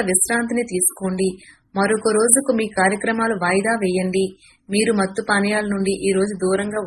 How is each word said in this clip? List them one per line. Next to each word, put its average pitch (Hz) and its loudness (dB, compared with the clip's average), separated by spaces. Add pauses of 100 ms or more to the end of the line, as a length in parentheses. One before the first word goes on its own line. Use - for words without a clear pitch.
విశ్రాంతిని 233 0
తీసుకోండి. 185 -2 (460)
మరొక 214 2 (100)
రోజుకు 262 2
మీ 220 0 (140)
కార్యక్రమాలు 220 0
వాయిదా 196 0 (100)
వేయండి. 185 0 (440)
మీరు 214 2
మత్తు 190 -2
పానీయాల 208 0
నుండి 196 0 (140)
ఈ - 2
రోజు 208 0 (100)
దూరంగా 202 0